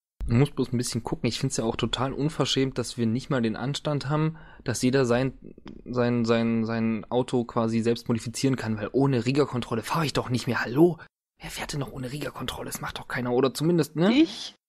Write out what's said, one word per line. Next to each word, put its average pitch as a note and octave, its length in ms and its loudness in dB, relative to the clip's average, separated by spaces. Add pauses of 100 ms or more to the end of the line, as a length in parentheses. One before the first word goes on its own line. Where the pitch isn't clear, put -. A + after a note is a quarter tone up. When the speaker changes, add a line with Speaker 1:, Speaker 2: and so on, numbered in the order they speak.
(260)
Speaker 1:
Man A#2+ 140 4
muss C#3+ 100 4
bloß - 220 -2
ein A#2+ 60 2
bisschen A#2+ 240 -2
gucken. - 260 -4
Ich A2+ 100 -2
find's - 180 -2
ja A#2 80 0
auch A2+ 120 -2
total B2+ 360 -2
unverschämt, C3+ 680 0
dass - 200 -4
wir A#2 80 2
nicht A#2 240 -2
mal C3+ 120 2
den A2 140 0
Anstand C3+ 520 -4
haben, D#3 280 0 (280)
dass A#2 180 -2
jeder B2+ 240 6
sein, B2 320 2 (460)
sein, A#2+ 400 2
sein, A2+ 400 2
sein A2+ 460 -2
Auto B2 340 0
quasi A2+ 360 0
selbst A#2 280 0
modifizieren B2 480 0
kann, A2 220 -4
weil G#2+ 140 -6
ohne C3+ 320 2
Riegerkontrolle B2 580 0
fahr D#3+ 220 -2
ich C3 80 -2
doch A#2 160 -2
nicht B2 180 -2
mehr. A#2 140 0
Hallo? D#3 380 4 (420)
Wer D#3+ 100 -14
fährt - 220 -8
denn D3 80 -4
noch - 120 -8
ohne B2+ 200 -10
Riegerkontrolle? C3 580 -8
Das - 120 -8
macht - 160 -8
doch - 100 -16
keiner, B2 240 -4
oder B2 220 2
zumindest, D#3+ 420 2
ne? F3+ 160 4
Speaker 2:
Ich? - 420 2 (140)